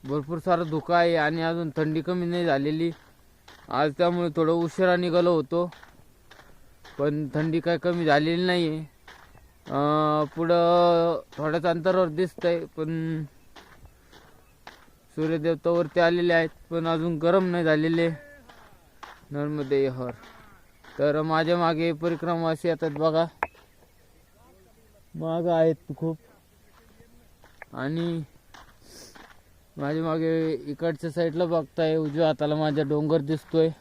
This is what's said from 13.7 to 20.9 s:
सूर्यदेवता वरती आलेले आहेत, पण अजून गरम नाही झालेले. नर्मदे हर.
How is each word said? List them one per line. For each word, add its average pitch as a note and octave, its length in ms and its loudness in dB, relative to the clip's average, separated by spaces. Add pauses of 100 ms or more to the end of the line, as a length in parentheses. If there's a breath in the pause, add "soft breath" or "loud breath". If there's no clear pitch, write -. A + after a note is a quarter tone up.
सूर्यदेवता D#3+ 540 -2
वरती E3+ 300 0
आलेले F3 320 4
आहेत, E3 160 2 (220)
पण E3 160 -2
अजून E3 320 0
गरम F3 260 4
नाही F3 200 0
झालेले. E3 460 2 (1200)
नर्मदे C#3+ 580 0
हर. B2+ 220 -6 (880)